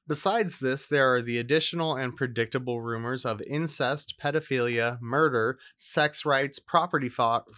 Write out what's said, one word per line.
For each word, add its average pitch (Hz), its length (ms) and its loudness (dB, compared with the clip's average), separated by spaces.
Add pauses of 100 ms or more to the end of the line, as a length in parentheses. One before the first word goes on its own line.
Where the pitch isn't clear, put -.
Besides 190 520 0
this, 131 280 -2
there 135 260 4
are 123 80 2
the 120 160 -4
additional 160 580 0
and 127 200 -4
predictable 123 680 -2
rumors 117 440 -4
of 107 160 -2
incest, 147 760 -2
pedophilia, 123 840 0
murder, 127 580 2 (160)
sex - 500 0
rights, 143 320 2
property 165 520 0
fa-, 117 340 0 (140)